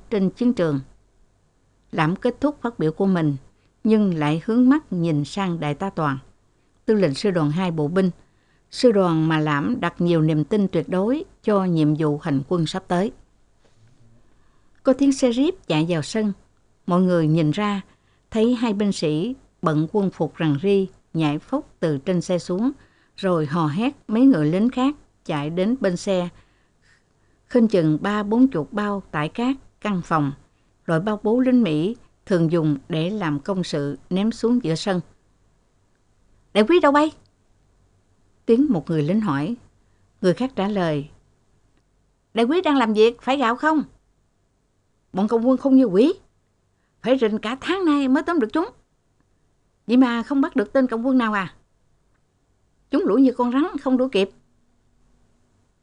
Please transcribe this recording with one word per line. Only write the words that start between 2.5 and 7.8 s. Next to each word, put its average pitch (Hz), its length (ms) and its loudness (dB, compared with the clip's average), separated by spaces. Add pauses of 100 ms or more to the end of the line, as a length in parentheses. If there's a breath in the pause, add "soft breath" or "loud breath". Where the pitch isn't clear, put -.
phát 233 180 -6
biểu 156 140 0
của 196 140 -2
mình, 160 300 0 (480)
nhưng 214 300 2
lại 151 300 -2
hướng 247 240 2
mắt 302 240 0
nhìn 165 320 0
sang 175 360 -6
Đại 147 140 -4
tá 196 160 -8
Toàn, 143 280 -4 (640)
tư 220 100 2
lệnh 175 200 2
sư 208 160 -2
đoàn 160 200 0
hai 180 200 -2
bộ 151 180 -2